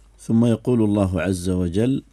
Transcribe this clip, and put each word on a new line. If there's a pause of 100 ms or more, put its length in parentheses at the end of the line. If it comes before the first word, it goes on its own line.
(200)
ثم
يقول
الله
عز
وجل: